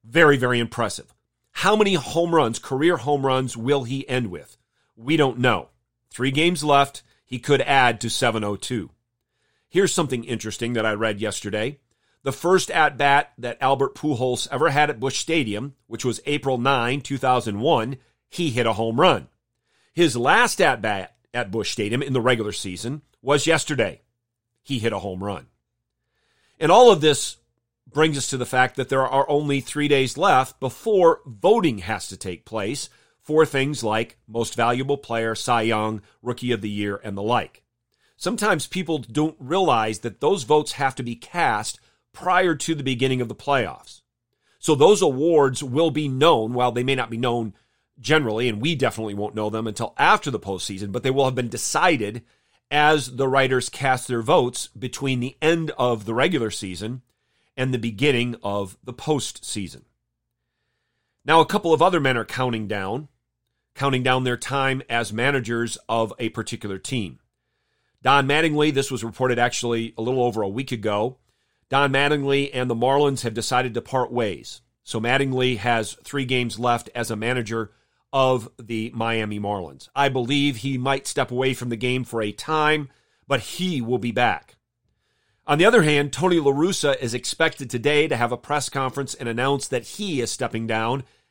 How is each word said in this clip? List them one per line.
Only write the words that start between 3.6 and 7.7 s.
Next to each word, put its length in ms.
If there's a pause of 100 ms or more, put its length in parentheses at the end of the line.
he 220
end 200
with? 320 (380)
We 200
don't 220
know. 320 (400)
Three 200
games 320
left. 400 (220)
He 140
could 240
add 400